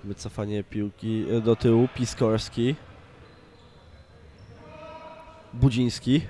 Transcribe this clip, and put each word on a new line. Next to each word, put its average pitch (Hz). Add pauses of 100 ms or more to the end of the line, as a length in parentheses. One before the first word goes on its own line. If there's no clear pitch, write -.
Wycofanie 104
piłki, 110
e, 117
do 110
tyłu. 120
Piskorski. 117 (2750)
Budziński. 123